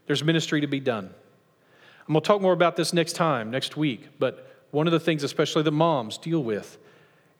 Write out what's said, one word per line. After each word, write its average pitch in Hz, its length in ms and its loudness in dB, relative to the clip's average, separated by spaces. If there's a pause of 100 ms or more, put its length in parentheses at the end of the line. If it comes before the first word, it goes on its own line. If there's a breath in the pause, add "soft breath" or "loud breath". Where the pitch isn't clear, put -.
There's 139 160 0
ministry 160 380 0
to 147 80 0
be 139 140 -4
done." 117 240 -2
And - 1080 -14
we'll 156 60 4
talk 202 220 2
more 185 100 4
about 170 240 4
this 160 160 -2
next 165 220 0
time, 131 360 -2
next 131 280 -6
week, 143 300 -2 (120)
but - 340 -4 (180)
one 151 140 0
of 170 60 2
the 165 80 4
things, 160 240 0
especially 151 400 0
the 156 80 2
moms, 147 460 0
deal 165 260 -2
with 104 340 -6 (640 soft breath)